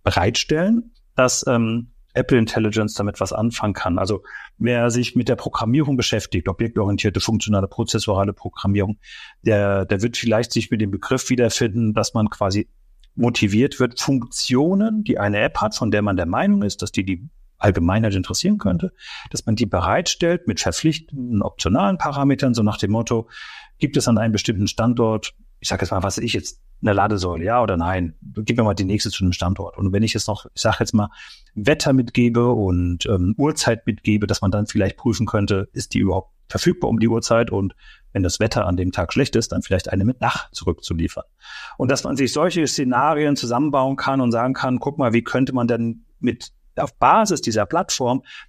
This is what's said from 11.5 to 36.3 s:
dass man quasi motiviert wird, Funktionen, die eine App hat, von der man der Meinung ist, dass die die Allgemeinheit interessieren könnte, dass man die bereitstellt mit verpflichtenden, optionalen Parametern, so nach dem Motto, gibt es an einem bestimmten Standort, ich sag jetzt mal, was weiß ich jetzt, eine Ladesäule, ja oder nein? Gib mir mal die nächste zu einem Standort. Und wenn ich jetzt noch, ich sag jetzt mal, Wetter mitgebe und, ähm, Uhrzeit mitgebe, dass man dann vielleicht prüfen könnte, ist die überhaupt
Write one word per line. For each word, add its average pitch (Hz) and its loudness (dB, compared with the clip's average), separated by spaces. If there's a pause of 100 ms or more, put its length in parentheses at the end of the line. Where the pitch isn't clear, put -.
dass 104 -2
man 107 2
quasi 101 -2 (480)
motiviert 117 2
wird, 127 0
Funktionen, 165 0
die - 0
eine 104 0
App 143 -2
hat, 214 -2
von 110 -2
der 104 2
man 101 0
der 87 0
Meinung 185 2
ist, 101 -4
dass 107 -6
die 98 -2
die 95 -6 (300)
Allgemeinheit 98 2
interessieren 180 0
könnte, 185 -2 (380)
dass - -10
man 110 0
die 113 0
bereitstellt 160 0
mit 214 0
verpflichtenden, 131 -2
optionalen - 0
Parametern, 139 2
so 113 2
nach 104 2
dem 101 0
Motto, 113 -2 (500)
gibt 143 0
es 131 0
an 117 4
einem 113 0
bestimmten 101 0
Standort, 113 0 (240)
ich - -10
sag 92 -2
jetzt 92 -2
mal, 95 -2
was 95 -4
weiß - -4
ich 113 -2
jetzt, - -6 (220)
eine 110 4
Ladesäule, 95 0
ja 117 2
oder 101 0
nein? 87 -2
Gib 110 -4
mir 117 4
mal 107 2
die 95 -2
nächste 98 -2
zu - -2
einem 90 4
Standort. 90 -4
Und 95 0
wenn 101 2
ich 110 2
jetzt - -4
noch, 104 -6 (100)
ich - -8
sag 110 2
jetzt 113 -2
mal, 104 2 (460)
Wetter 139 2
mitgebe 120 4
und, 90 0
ähm, 98 2
Uhrzeit 135 0
mitgebe, 104 0
dass 107 -2
man 98 2
dann 104 0
vielleicht 95 0
prüfen 113 0
könnte, 101 0
ist - -8
die - 2
überhaupt 95 0 (140)